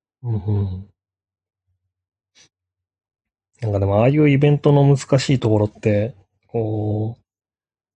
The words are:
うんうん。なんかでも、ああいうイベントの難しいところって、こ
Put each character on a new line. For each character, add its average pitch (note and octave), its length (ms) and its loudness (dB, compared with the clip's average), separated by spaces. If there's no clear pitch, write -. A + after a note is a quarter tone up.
う A#2+ 100 -8
ん A2 40 -4
う - 20 -4
ん。 G2 520 -6
な A2+ 80 -4
ん - 40 -2
か G2 60 0
で G2 60 0
も、 G2+ 160 2
あ - 20 4
あ B2+ 60 4
い D3 80 0
う D3+ 120 4
イ C3+ 80 2
ベ D3 140 4
ン C#3+ 80 2
ト D3 120 2
の C#3+ 140 4
難 C#3 340 2
し C#3+ 140 -2
い B2 60 0
と A2+ 100 -2
こ G#2+ 80 2
ろ G#2 80 0
っ G#2+ 40 -2
て、 G#2+ 460 -4
こ G#2+ 680 -6